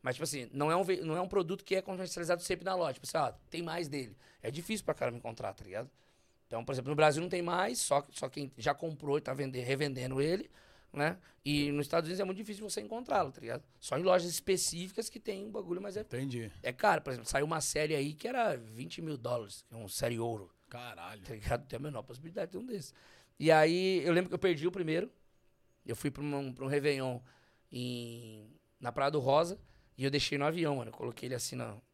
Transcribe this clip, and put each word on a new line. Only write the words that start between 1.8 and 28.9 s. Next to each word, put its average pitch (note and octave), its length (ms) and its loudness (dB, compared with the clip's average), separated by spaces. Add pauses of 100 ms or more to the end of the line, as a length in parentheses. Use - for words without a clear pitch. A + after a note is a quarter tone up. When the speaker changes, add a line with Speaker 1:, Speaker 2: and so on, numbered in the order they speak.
Speaker 1:
comercializado F3 600 -2
sempre F3+ 240 -2
na F#3+ 80 0
loja. E3 200 2
Tipo - 120 -12
assim, - 100 -4
"Ah, C#3+ 180 2 (140)
tem E3+ 140 -4
mais E3 260 -2
dele." B2+ 260 -6 (280)
É A#2 80 -2
difícil E3+ 340 -4
pra D#3 100 0
caramba A#2+ 220 -2
encontrar, A2+ 380 -8
tá - 100 -16
ligado? G#2+ 260 -8 (560)
Então, A#2 160 -4
por C3 100 -4
exemplo, C3 180 -2
no D3+ 40 2
Brasil D3+ 280 8
não F3+ 80 -4
tem F3+ 100 0
mais, F3+ 400 0
só, C#3+ 320 4
só - 160 -6
quem C#3 300 -6
já D3 160 2
comprou D3+ 420 -2
e D#3 60 2
tá C3+ 100 -4
vende-, C3 280 -4
revendendo C3 600 0
ele... E3+ 280 2 (440)
Né? D3+ 260 0 (260)
E C#3+ 280 4
nos C#3+ 140 0
Estados E3 200 2
Unidos F#3 140 -4
é G3 40 2
muito F#3 120 -2
difícil G#3 320 -10
você G#3 140 -4
encontrá-lo, G#3+ 500 0
tá - 80 -16
ligado? A#2 240 -6 (160)
Só - 180 -2
em E3+ 40 0
lojas F3+ 280 6
específicas F#3 760 0
que - 100 -12
tem G3+ 280 -6
um A3 40 -10
bagulho, F#3 300 -4
mas G3 160 -6
é G#3+ 60 -4
Speaker 2:
Entendi. A#2+ 500 -4 (100)
Speaker 1:
é B2+ 100 -4
caro. F3 280 4
Por C3+ 100 -8
exemplo, A#2 180 -6
saiu C#3+ 180 2
uma D#3+ 160 0
série D#3 340 2
aí C#3+ 160 0
que F#3 160 -6
era A#3 300 2
vinte A#2 420 -10
mil D#3 160 -4
dólares, A#2 500 -4
que - 80 -20
é - 20 -10
uma G#2+ 120 -10
série A#2+ 320 0
ouro. A2+ 300 -2 (180)
Speaker 2:
Caralho. G#2+ 540 -12
Speaker 1:
Tá F2+ 100 -12
ligado? A2+ 340 -2
Tem A#2 120 -8
a - 20 -6
menor C#3 220 -6
possibilidade E3 460 -8
de - 40 -16
ter F#3 60 -8
um A#3+ 80 -8
desses. G3+ 280 -8 (460)
E D3+ 100 6
aí, E3+ 540 8
eu E3+ 80 6
lembro E3+ 160 4
que F#3 60 -4
eu E3+ 40 -2
perdi E3+ 300 2
o - 20 2
primeiro. F3+ 400 0 (760)
Eu A2+ 120 -4
fui C#3+ 140 -2
pra C#3+ 120 -10
um, C#3 300 -4
pra C3 140 -8
um - 20 -2
Réveillon C3+ 500 2 (540)
em, A#2 720 -8 (320)
na A#2+ 140 -4